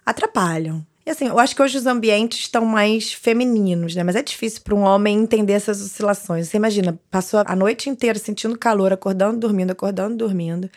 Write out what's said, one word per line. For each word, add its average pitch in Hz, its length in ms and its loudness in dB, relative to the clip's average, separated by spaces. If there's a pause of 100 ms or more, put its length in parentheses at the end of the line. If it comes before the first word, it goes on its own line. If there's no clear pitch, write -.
atrapalham. 165 800 -2 (180)
E 320 60 -4
assim, 311 180 -2
eu 202 100 2
acho 254 160 4
que - 80 2
hoje 277 160 2
os 247 80 -4
ambientes 226 540 2
estão 226 240 -2
mais 220 480 2
femininos, 208 800 0
né? 180 80 0
Mas 180 140 0
é 247 80 0
difícil 226 400 -8
pra 208 100 -2
um 202 80 2
homem 202 380 4
entender 220 320 2
essas 202 280 0
oscilações. 196 680 -4
Você - 80 -2
imagina, 202 420 0 (140)
passou 202 340 0
a - 80 -4
noite 202 340 0
inteira 233 300 -2
sentindo 220 400 -6
calor, 202 340 2
acordando, 196 460 0
dormindo, 208 320 0
acordando, 196 460 -4
dormindo. 180 460 -4 (140)